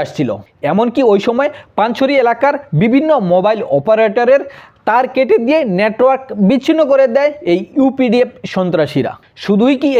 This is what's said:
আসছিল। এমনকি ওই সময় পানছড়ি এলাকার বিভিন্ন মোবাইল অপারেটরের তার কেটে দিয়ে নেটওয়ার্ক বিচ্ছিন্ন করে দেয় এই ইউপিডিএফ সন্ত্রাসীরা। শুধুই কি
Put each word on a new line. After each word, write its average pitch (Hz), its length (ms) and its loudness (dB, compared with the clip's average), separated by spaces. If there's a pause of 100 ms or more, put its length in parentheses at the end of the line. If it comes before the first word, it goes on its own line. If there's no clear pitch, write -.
আসছিল। 139 280 -4 (420)
এমনকি 233 300 0 (100)
ওই 202 160 4
সময় 254 220 -2 (260)
পানছড়ি 240 380 -2 (100)
এলাকার 240 320 0 (260)
বিভিন্ন 269 280 2 (220)
মোবাইল 202 280 0 (180)
অপারেটরের 220 640 2 (460)
তার 240 180 2 (100)
কেটে 269 300 2
দিয়ে 294 140 2 (200)
নেটওয়ার্ক 240 440 0 (240)
বিচ্ছিন্ন 302 340 2 (100)
করে 269 140 4 (100)
দেয় 294 160 0 (200)
এই 175 80 2 (200)
ইউপিডিএফ 247 500 0 (240)
সন্ত্রাসীরা। 156 580 -2 (320)
শুধুই 220 380 2
কি 285 80 0 (100)